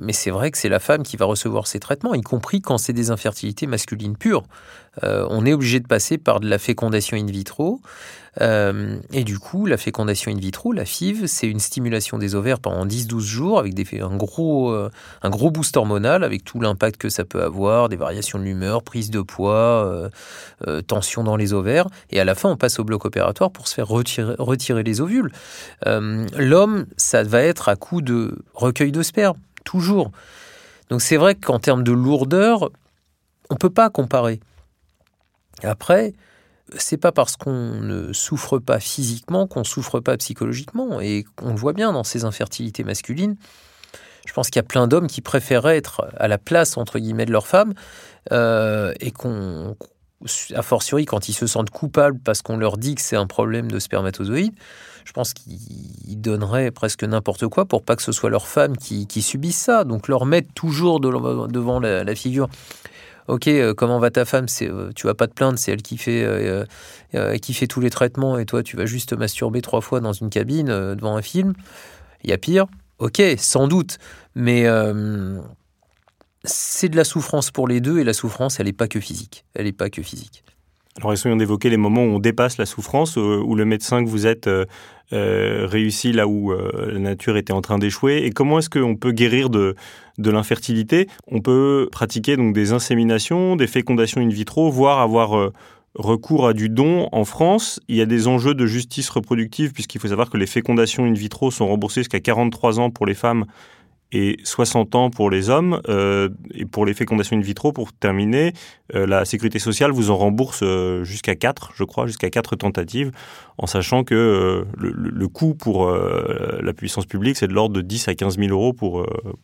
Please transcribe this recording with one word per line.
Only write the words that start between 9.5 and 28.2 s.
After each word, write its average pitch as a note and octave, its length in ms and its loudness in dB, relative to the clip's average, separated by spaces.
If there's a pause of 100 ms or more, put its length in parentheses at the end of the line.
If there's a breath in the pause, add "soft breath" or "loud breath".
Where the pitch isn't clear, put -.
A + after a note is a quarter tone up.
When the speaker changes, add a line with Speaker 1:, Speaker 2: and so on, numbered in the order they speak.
Speaker 1:
la C3+ 100 2
fécondation G#2+ 540 -4
in G#2 80 -4
vitro, F#2+ 340 -4
la E3 120 -4
fiv, G3 420 -4
c'est - 220 -2
une G#2+ 100 -2
stimulation A2+ 580 -2
des G2+ 180 -2
ovaires A2+ 260 0
pendant F#2 260 -2
dix, A2+ 220 -4
douze A2+ 160 -4
jours C#3+ 340 0
avec G2+ 160 0
des, G2 260 -6
un F#2+ 160 -4
gros, C3+ 540 0
euh, G#2+ 200 -4 (320 loud breath)
un G2 80 0
gros A2+ 200 2
boost D#3 260 -2
hormonal A2+ 460 2
avec A2 220 -4
tout - 160 -10
l'impact G#2+ 360 0
que G#2+ 120 -6
ça - 160 -4
peut F#2 180 -4
avoir, G2 460 2
des G2 80 -4
variations F2 420 -6
de F#2+ 60 -4
l'humeur, F#2+ 380 -2
prise A2 280 -8
de G#2+ 100 -2
poids, G#2+ 640 2
euh, F2+ 260 -4 (560 loud breath)
euh, D#2 140 -2
tension G#2 440 -4
dans G#2+ 120 2
les G#2 180 0
ovaires. B2+ 340 2 (220 loud breath)
Et F#2+ 100 2
à F#2+ 40 4
la F#2+ 100 4
fin, G3 160 2
on D#3+ 60 0
passe - 220 2
au A2+ 60 -4
bloc G#2+ 200 -2
opératoire G#2+ 460 0
pour - 180 -14
se - 60 -6
faire A2+ 140 -4
retirer, A#2 500 -2
retirer A#2+ 440 0
les A2 180 -2
ovules. G3 320 0 (540 loud breath)
Euh, G#2+ 400 0 (100)
l'homme, F3+ 500 4 (100)
ça - 280 2
va A2+ 180 4
être E3 260 2
à G2+ 60 4
coup F3 260 -4
de A#2+ 380 -2 (160)